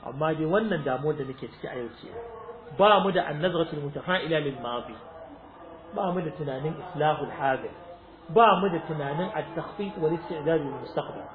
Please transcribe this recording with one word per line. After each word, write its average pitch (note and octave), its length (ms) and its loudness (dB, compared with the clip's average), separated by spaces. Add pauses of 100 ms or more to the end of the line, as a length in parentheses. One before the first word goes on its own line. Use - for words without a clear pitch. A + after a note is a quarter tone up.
Amma D3+ 240 0
dai D#3 120 0
wannan F#3+ 380 2
damuwar C#3 320 0
da C#3+ 80 -4
nake C3 220 -8
ciki - 240 -10
a C3+ 80 -8
yau A#2+ 120 -6 (120)
kenan. - 240 -12 (520)
Ba G3+ 260 10
mu F#3+ 80 4
da F3 180 4
an-nazratul D#3+ 560 0
mutafa'ila D#3 560 0
lil C#3 180 -2
madi. A#2+ 360 -4 (960)
Ba G3 180 0
mu F3+ 100 0
da D#3 120 -4
tunanin C#3+ 400 -4
islahul D3 580 0
hadir. C3 400 0 (580)
Ba G3 300 8
mu G3 100 2
da E3+ 140 0
tunanin D3+ 480 -2
at-takhfif E3 680 -6
wal D#3+ 140 4
istidad D#3+ 480 0
lil C#3 240 -4
mustaqbal. - 400 -6 (120)